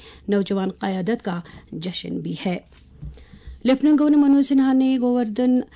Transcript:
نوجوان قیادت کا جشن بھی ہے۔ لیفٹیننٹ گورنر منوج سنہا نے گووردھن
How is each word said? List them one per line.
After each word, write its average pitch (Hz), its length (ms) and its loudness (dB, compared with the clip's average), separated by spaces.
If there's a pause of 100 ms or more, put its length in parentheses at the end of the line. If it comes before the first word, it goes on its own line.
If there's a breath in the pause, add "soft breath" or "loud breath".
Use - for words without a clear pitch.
(280 loud breath)
نوجوان 196 420 -2
قیادت 190 540 -4
کا 175 160 -6 (320 loud breath)
جشن 170 460 -8
بھی 165 160 -8 (120)
ہے۔ 180 120 -4 (1040 loud breath)
لیفٹیننٹ 277 380 2
گورنر 302 160 4
منوج 277 280 4
سنہا 269 280 2
نے 262 280 2
گووردھن 247 600 0 (160)